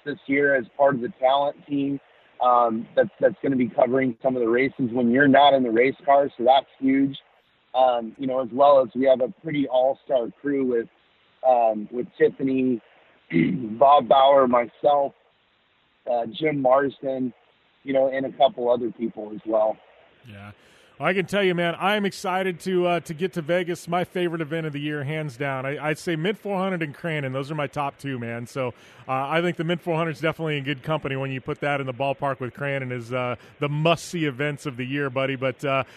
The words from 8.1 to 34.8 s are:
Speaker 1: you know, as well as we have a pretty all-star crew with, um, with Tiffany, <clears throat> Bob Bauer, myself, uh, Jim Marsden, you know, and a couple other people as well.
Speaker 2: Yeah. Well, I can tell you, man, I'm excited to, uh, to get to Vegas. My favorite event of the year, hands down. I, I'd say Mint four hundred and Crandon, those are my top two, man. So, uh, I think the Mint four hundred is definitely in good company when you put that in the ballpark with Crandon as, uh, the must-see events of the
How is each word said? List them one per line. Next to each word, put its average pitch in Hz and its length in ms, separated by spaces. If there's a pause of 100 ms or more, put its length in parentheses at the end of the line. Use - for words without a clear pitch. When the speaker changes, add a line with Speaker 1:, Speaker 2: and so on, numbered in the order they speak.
Speaker 1:
you 135 100
know, 131 160
as 113 80
well 139 300
as 120 120
we 127 120
have 131 160
a 123 80 (120)
pretty 147 280
all-star 131 580 (140)
crew 139 240
with, 117 240 (580)
um, 113 420
with 120 160 (120)
Tiffany, 131 640 (500)
<clears throat> - 0 (480)
Bob 135 300
Bauer, 139 360
myself, 131 680 (1000)
uh, 117 140
Jim 143 360
Marsden, 131 720 (500)
you 135 100
know, 135 160
and 135 160
a 123 80
couple 127 360
other 120 220
people 107 420
as 107 120
well. 107 320 (520)
Speaker 2:
Yeah. 101 220 (480)
Well, 147 100
I 185 40
can 190 120
tell 185 160
you, 185 140
man, 170 240
I'm 202 260
excited 185 540
to, 180 260
uh, 175 140
to 160 160
get 180 180
to 175 80
Vegas. 170 460
My 175 160
favorite 170 380
event 160 260
of 147 60
the 143 60
year, 147 240
hands 151 320
down. 135 300
I, 139 180
I'd 151 140
say 170 180
Mint 185 220
four 202 220
hundred 185 240
and 147 120
Crandon, 151 380
those 135 160
are 156 60
my 147 100
top 139 320
two, 135 220
man. 117 260
So, 127 300 (320)
uh, 131 220
I 160 120
think 175 160
the 165 60
Mint 170 180
four 170 140
hundred 165 160
is 127 80
definitely 151 400
in 135 40
good 131 200
company 151 320
when 135 160
you 131 100
put 147 200
that 143 200
in 135 60
the 131 60
ballpark 135 460
with 127 140
Crandon 139 380
as, 120 200
uh, 123 240 (220)
the 147 100
must-see 156 580
events 143 420
of 123 100
the 127 80